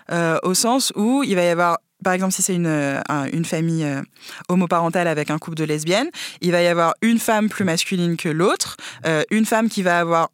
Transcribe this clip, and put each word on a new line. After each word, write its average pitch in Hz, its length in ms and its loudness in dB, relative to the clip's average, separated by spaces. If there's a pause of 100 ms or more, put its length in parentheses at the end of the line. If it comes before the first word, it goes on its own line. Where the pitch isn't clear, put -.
(120)
euh, 165 300 2
au 180 100 0
sens 233 440 0
où 247 260 2
il 196 120 0
va 180 100 2
y 175 40 4
avoir, 170 300 2 (260)
par 185 80 2
exemple, 185 220 0
si 190 80 -2
c'est 190 120 0
une, 175 120 0
euh, 143 420 0
un, 143 240 -2
une 165 140 -2
famille, 165 360 0
euh, 139 200 -4 (480)
homoparentale 175 580 2
avec 151 220 -2
un 151 80 0
couple 165 180 -12
de 156 80 -2
lesbiennes, 165 460 0 (320)
il 175 100 0
va 175 80 4
y 170 60 4
avoir 170 340 2
une 233 180 4
femme 220 300 0
plus 202 160 -4
masculine 170 540 0
que - 100 -4
l'autre, 175 480 0 (300)
euh, 156 240 2
une 214 160 2
femme 226 240 2
qui 202 120 -4
va 175 160 4
avoir 170 360 2